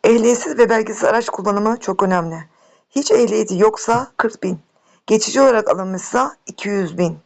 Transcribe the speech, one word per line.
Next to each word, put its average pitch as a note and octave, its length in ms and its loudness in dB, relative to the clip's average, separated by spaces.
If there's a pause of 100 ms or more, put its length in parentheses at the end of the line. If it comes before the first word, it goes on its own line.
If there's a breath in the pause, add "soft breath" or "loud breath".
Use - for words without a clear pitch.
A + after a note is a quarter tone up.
Ehliyetsiz A#3 540 2
ve A#3 120 4
belgesiz A3 340 -2
araç A#3 240 0
kullanımı G#3 520 -2
çok F#3+ 220 -2
önemli. E3 460 -2 (420 soft breath)
Hiç C#4 200 -4
ehliyeti G#3+ 480 2
yoksa A3+ 480 0 (100)
kırk - 260 -4
bin. F3+ 180 -6 (460)
Geçici A3 340 0
olarak A3+ 300 4
alınmışsa F#3+ 680 -2 (100)
iki - 220 -10
yüz F3+ 300 -4
bin. E3 280 -2